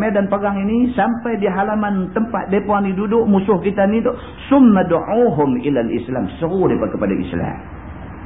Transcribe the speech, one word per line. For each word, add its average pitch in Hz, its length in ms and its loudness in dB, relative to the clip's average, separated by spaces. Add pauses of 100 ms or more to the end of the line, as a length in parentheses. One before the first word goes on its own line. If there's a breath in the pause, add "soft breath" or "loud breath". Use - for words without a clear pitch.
medan 208 240 0
perang 202 320 -2
ini, 233 320 0
sampai 226 480 -2
di 196 80 0
halaman 202 640 -2
tempat 208 400 -4
mereka 196 320 0
ni 196 80 0
duduk, 214 400 0
musuh 190 320 2
kita 196 240 2
ni 220 160 2
duduk. - 160 -2 (320 loud breath)
Summa 240 400 8
du'uhum 151 720 2
ilal 131 240 0
Islam." 113 400 -4 (160)
Seru 175 240 0
mereka - 240 0
kepada 98 240 -2
Islam. - 640 -6 (460)